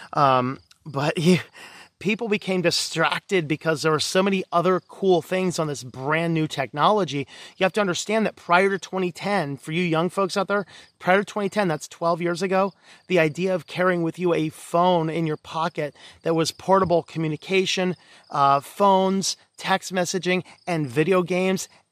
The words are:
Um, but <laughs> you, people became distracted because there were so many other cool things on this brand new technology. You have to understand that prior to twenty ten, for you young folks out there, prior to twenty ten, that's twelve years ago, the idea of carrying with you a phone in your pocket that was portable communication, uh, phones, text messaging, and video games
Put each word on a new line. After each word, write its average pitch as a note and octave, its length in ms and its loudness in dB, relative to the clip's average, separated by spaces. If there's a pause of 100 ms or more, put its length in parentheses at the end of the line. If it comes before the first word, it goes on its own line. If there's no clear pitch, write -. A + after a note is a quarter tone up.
(140)
Um, C3 440 2 (260)
but C#3+ 340 -4
<laughs> - 0 -
you, E3+ 200 4 (600)
people A3 300 -4
became F#3+ 340 -2
distracted E3 880 -2
because D#3 340 -2
there D#3+ 100 2
were D3+ 80 0
so F#3+ 220 0
many G3 300 0
other F3 280 2
cool F3+ 420 0
things F#3 360 -2
on D#3+ 80 -2
this C#3 160 -8
brand D3+ 520 -2
new D#3 120 0
technology. D3 800 0 (300)
You F#3+ 80 0
have F#3 100 0
to G#3+ 60 0
understand G#3 460 -2
that - 100 -6
prior F#3 340 2
to G3 80 -2
twenty F#3 340 -4
ten, E3+ 440 -4
for - 160 -12
you E3+ 100 -2
young E3 260 0
folks F#3+ 280 -2
out F#3+ 120 -2
there, G3+ 180 -2 (320)
prior F#3 200 2
to G#3 60 0
twenty G3+ 240 -6
ten, G3+ 200 -2
that's D3+ 200 -6
twelve E3+ 320 -2
years E3+ 220 -4
ago, F#3+ 300 0 (360)
the F3+ 100 2
idea E3+ 360 0
of D#3 120 -6
carrying F3+ 360 0
with E3 160 -4
you F3 140 0
a D#3 160 0
phone E3+ 640 0
in E3 160 -2
your D3+ 100 -2
pocket D#3+ 580 -6 (280)
that E3 120 0
was D#3+ 180 0
portable F3+ 500 2
communication, F3+ 920 -2 (340)
uh, C#3 300 4
phones, F#3+ 760 2 (200)
text F#3+ 360 -4
messaging, F3+ 520 -2 (220)
and D#3+ 200 -2
video D#3+ 360 2
games F#3 460 -2 (240)